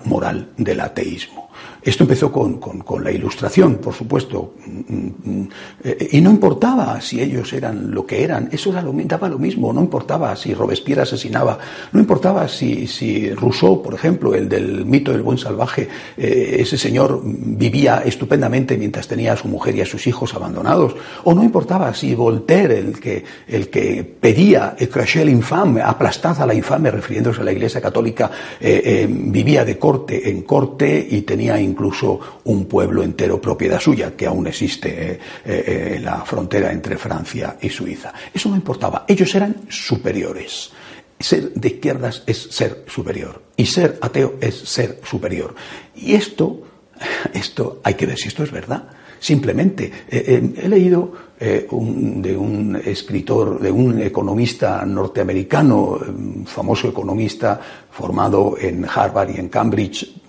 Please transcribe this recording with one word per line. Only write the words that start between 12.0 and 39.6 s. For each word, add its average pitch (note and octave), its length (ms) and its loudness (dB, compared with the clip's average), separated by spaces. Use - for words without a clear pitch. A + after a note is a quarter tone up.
si, B2 400 -2
si G#2+ 440 -2
Rousseau, - 520 4
por - 100 -6
ejemplo, - 400 2
el G2 140 0
del G2 360 -2
mito C#3 280 2
del A2+ 100 0
buen A#2+ 160 0
salvaje, A#2 500 -4
eh, - 420 2
ese - 180 0
señor B2+ 480 2
vivía A#2 800 2
estupendamente B2+ 720 2
mientras G#2+ 300 -4
tenía A2+ 280 0
a - 20 -2
su - 100 -6
mujer G#2+ 300 -2
y G2+ 60 2
a - 40 -2
sus - 220 -4
hijos - 260 -2
abandonados, F2+ 640 0
o F3 120 6
no G3 100 6
importaba F3 500 2
si C3 220 -2
Voltaire, A#2 640 4
el G2+ 180 -4
que, G2+ 260 -6
el G#2+ 240 -4
que G2 320 0
pedía, A#2+ 760 4
"Écrasez C3+ 480 0
l'infâme", C#3 580 4
"aplastad C#3 600 0
a C3+ 40 2
la A2+ 80 2
infame", C#3 360 2
refiriéndose A2 520 -2
a - 20 -2
la G2 80 0
Iglesia G#2 280 -2
Católica, A2+ 500 0
eh, - 240 4
eh, G#2+ 240 4
vivía B2 560 4
de - 140 -2
corte - 500 -2
en F#2 140 -2
corte D3 640 2
y - 140 0
tenía A2 380 0
incluso G2 420 -2
un G2 200 0
pueblo F#2 380 2
entero - 380 0
propiedad - 380 0
suya, - 380 0
que - 100 -2
aún E2+ 200 -2
existe, - 420 -4
eh, E2+ 300 -6
eh, - 220 -2
eh, - 300 -2
en - 80 -8
la - 200 -4
frontera F#2 480 0
entre E2+ 240 -6
Francia - 640 -6
y - 80 -4
Suiza. - 440 -10
Eso - 160 -2
no G3 80 2
importaba, - 500 -4
ellos F#3+ 280 4
eran G3+ 200 2